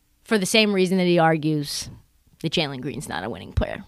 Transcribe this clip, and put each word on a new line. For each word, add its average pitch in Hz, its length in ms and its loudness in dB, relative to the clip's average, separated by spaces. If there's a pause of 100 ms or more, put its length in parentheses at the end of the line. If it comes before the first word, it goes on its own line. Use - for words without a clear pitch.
(240)
for 226 140 0
the 185 80 0
same 214 280 4
reason 185 240 2
that 180 80 2
he 175 140 4
argues 156 720 0 (520)
that 165 120 -4
Jalen 139 280 -2
Green's 139 280 -10
not 80 140 -8
a 107 60 -8
winning 98 220 -12
player. - 360 -4